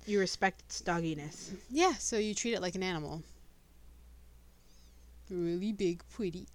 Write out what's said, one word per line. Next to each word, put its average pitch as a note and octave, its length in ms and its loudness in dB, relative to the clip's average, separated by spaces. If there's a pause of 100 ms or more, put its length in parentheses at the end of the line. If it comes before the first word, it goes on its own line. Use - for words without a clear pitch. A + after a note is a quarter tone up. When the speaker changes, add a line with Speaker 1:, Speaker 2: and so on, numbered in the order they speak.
Speaker 1:
You G#3 160 4
respect F#3 400 2
its - 200 -10
dogginess. D#3+ 680 -2 (200)
Speaker 2:
Yeah, D#4 260 6
so - 220 -2
you G#3+ 160 2
treat A#3 200 0
it F#3 80 0
like F3+ 140 -2
an F#3 80 -2
animal. D#3+ 400 -2 (2000)
Really F3+ 440 0
big, F3+ 360 2
pretty F#3 460 -4